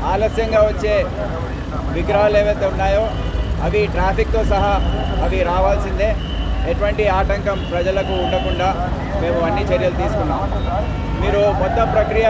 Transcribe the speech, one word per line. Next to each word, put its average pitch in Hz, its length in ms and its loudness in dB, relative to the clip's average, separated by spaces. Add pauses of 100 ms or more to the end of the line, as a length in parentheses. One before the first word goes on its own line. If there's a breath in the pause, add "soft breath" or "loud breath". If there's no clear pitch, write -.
ఆలస్యంగా 214 580 2
వచ్చే 208 440 2 (880)
విగ్రహాలు 208 440 2
ఏవైతే 208 280 2
ఉన్నాయో 190 420 0 (560)
అవి 202 240 2
ట్రాఫిక్తో 214 560 0
సహా 202 300 2 (500)
అవి 180 200 2
రావాల్సిందే. 196 720 0 (520)
ఎటువంటి 202 400 0
ఆటంకం 190 640 0
ప్రజలకు 190 420 0
ఉండకుండా 180 800 0 (300)
మేము 254 180 0
అన్ని 208 240 0
చర్యలు 180 320 0
తీసుకున్నాం. - 460 -2 (800)
మీరు 202 300 2
మొత్తం 196 420 0
ప్రక్రియ 220 360 2